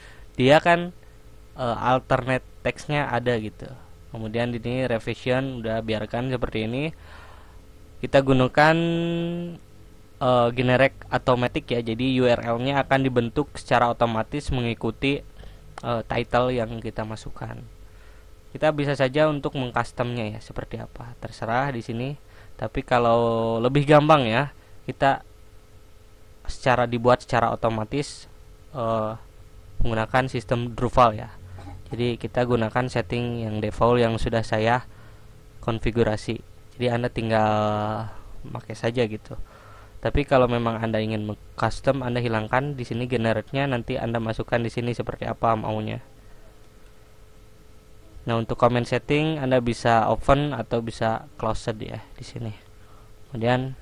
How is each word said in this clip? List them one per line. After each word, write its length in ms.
dia 240
kan, 320
eh, 240
alternate 640
text-nya 480
ada 320
gitu. 320
Kemudian 400
di 80
sini 240
revision 800
udah 160
biarkan 480
seperti 400
ini. 240
Kita 160
gunakan, 560
eh, 320
generic 400
automatic 640
ya. 80
Jadi 400
U 80
R 160
L-nya 260
akan 160
dibentuk 560
secara 320
otomatis 640
mengikuti, 720
eh, 240
title 480
yang 320
kita 240
masukkan. 560
Kita 240
bisa 220
saja 340
untuk 240
mengcustomnya 800
ya 80
seperti 400
apa, 400
terserah 480
di 80
sini. 380
Tapi 240
kalau 800
lebih 240
gampang 400
ya, 240
kita 400
secara 400
dibuat 320
secara 320
otomatis, 720
eh, 400
menggunakan 480
sistem 400
Drupal 400
ya. 160
Jadi 240
kita 240
gunakan 480
setting 560
yang 160
default 400
yang 160
sudah 240
saya 400
konfigurasi. 800
Jadi 160
Anda 240
tinggal 400
pakai 240
saja 320
gitu. 320
Tapi 240
kalau 240
memang 320
Anda 160
ingin 400
custom, 480
Anda 160
hilangkan 560
di 80
sini 240
generiknya, 640
nanti 320
Anda 160
masukkan 400
di 160
sini 240
seperti 320
apa 240
maunya. 480
Nah, 160
untuk 160
comment 280
setting 520
Anda 240
bisa 480
open 440
atau 280
bisa 560
closed 400
ya 240
di 120
sini. 280
Kemudian 520